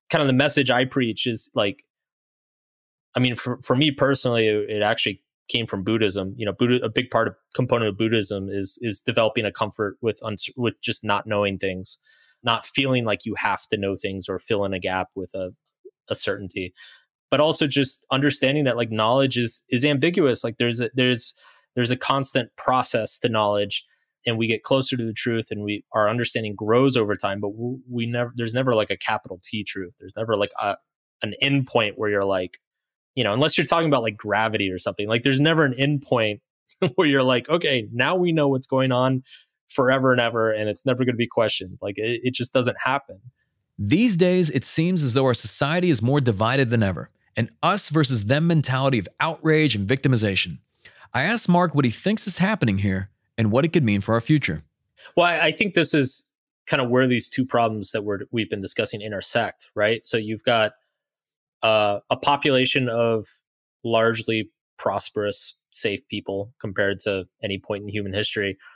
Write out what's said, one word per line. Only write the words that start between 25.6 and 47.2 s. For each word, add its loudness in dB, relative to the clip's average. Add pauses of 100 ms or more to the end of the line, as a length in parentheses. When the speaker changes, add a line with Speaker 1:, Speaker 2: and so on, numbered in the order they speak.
Speaker 1:
we, -6
our 2
understanding -2
grows 2
over 2
time, -4
but -4
w-, -8 (100)
we -4
never, -4
there's -4
never, 2
like, 2
a -4
capital -6
T -8
truth. -10
There's -18
never, 0
like, 0 (100)
a, -2 (460)
an -6
end 2
point 0
where -2
you're 2
like, -2 (560)
you 0
know, 2
unless 2
you're 0
talking 2
about, 4
like, -4
gravity 0
or -4
something, -4
like, 0
there's 2
never 4
an 0
end 0
point 0 (400)
<laughs> 0
where 4
you're 4
like, 2
"Okay, 0
now 0
we 2
know 4
what's 0
going 2
on 2 (460)
forever 2
and 4
ever, 2
and -2
it's -6
never 0
gonna 0
be 0
questioned." -2
Like, -8
it, -4
it -2
just -6
doesn't 0
happen. -4 (580)
Speaker 2:
These 2
days, 4
it -2
seems 0
as 0
though 4
our 4
society 0
is 2
more 2
divided 2
than 2
ever, -2 (260)